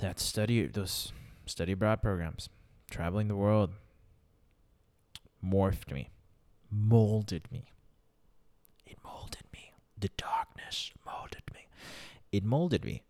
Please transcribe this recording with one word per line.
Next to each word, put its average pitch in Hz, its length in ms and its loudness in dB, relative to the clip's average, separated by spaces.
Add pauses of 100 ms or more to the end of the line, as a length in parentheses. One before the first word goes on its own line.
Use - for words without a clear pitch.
that - 180 -2
study, 107 480 2
those - 460 -4 (340)
study 90 260 -2
abroad 107 300 2
programs, 87 460 -2 (420)
traveling 98 380 -2
the 104 80 0
world, 101 340 4 (1700)
morphed 95 480 2
me, 69 180 -8 (600)
molded 107 840 4
me. - 180 -10 (1160)
It - 180 -20
molded - 480 -14
me. - 200 -20 (260)
The 98 180 -2
darkness - 720 -6 (160)
molded - 360 -10 (120)
me. - 140 -20 (640)
It 101 120 0
molded 131 400 2
me. - 260 -6